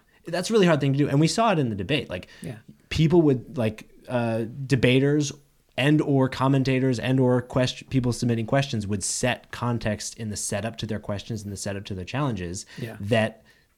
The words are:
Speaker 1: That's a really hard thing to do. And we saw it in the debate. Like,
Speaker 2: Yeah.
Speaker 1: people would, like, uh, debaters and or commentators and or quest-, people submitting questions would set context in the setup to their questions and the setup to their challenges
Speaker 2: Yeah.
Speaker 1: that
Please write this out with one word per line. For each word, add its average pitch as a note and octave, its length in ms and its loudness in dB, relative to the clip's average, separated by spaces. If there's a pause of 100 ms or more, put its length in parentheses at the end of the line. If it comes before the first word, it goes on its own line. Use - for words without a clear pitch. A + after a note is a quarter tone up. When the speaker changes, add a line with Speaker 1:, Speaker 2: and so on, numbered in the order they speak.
(260)
Speaker 1:
That's F3 240 -4
a A3 40 0
really G#3 140 6
hard D#3 140 4
thing C#3 120 2
to C3+ 40 -2
do. D3 120 2
And C#3 100 2
we E3 80 6
saw A3+ 240 2
it E3+ 80 2
in B2+ 100 0
the G#2+ 60 -4
debate. G2+ 340 -4
Like, F2+ 180 -10 (140)
Speaker 2:
Yeah. B2+ 140 -10 (340)
Speaker 1:
people D#3 340 4
would, C3 340 0
like, A2+ 320 -4 (180)
uh, A#2 380 -2 (200)
debaters C3+ 640 2 (440)
and D3 260 4
or C3+ 280 2
commentators C3 680 2
and C3 200 2
or B2 220 4
quest-, - 480 -2
people B2 240 0
submitting A#2 320 -2
questions C#3 400 -2
would F#2+ 180 -4
set - 480 -4
context A2+ 640 -4
in A2 120 -8
the G#2 80 -6
setup G#2 400 -6
to - 80 -8
their G#2+ 140 -4
questions G#2 440 -8
and G2+ 80 -10
the G2 60 -8
setup G2+ 280 -8
to G2+ 100 -8
their F#2 100 -8
challenges G2+ 600 -6 (140)
Speaker 2:
Yeah. A2 220 -10
Speaker 1:
that A2 400 0 (360)